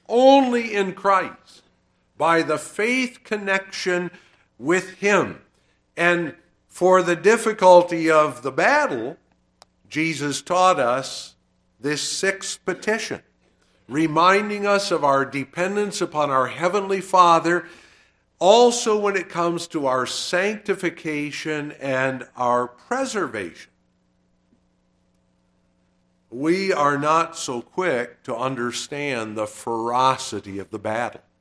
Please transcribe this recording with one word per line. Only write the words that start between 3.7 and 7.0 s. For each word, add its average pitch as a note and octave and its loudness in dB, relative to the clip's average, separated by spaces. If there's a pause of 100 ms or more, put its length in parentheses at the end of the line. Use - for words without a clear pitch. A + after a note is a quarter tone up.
with F3+ -2
him. F3+ 0 (520)
And E3+ 0 (340)
for F#3 4